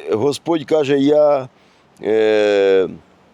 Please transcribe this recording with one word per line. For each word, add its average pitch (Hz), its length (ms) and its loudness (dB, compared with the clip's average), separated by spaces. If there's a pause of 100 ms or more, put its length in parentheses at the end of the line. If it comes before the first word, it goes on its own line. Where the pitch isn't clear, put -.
(120)
Господь 143 540 -4
каже: 143 340 0
«Я, 143 500 0 (540)
е, 104 840 2 (440)